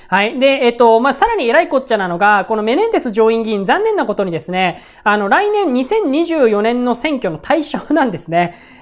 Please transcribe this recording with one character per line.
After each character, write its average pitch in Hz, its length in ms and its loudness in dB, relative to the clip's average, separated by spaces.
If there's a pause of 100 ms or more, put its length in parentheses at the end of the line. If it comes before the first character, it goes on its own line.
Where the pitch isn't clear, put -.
は 196 160 0
い。 233 120 -4
で、 269 280 2
え 240 60 4
っ 233 60 -6
と、 226 220 6
ま 262 120 2
あ、 254 40 -4
さ 392 140 2
ら 466 80 -2
に 269 120 -2
え 226 40 0
ら 320 100 4
い 339 60 -4
こ 294 80 -2
っ 262 80 0
ち - 80 -4
ゃ 220 40 2
な 196 120 -2
の 175 100 -4
が、 202 280 4
こ 220 100 -2
の 214 80 -2
メ 220 100 0
ネ 415 140 0
ン - 20 -4
デ 415 80 0
ス 247 140 -4
上 220 180 2
院 226 140 -2
議 220 80 -4
員、 202 120 -2
残 320 200 0
念 440 100 0
な 339 100 -2
こ 202 120 -4
と 202 80 -2
に 180 80 -4
で 160 80 -6
す - 100 -12
ね、 185 320 -2 (220)
あ 208 120 2
の、 202 120 -2
来 349 240 2
年 392 200 0
二 247 120 0
千 403 260 -2
二 311 140 0
十 320 240 2
四 208 120 0
年 240 240 0
の 247 120 0
選 294 220 -4
挙 190 120 -4
の 156 80 -8
対 302 240 -2
象 254 160 -6 (160)
な 311 100 2
ん 240 60 -2
で 170 80 -8
す - 140 -12
ね。 170 240 -2 (260)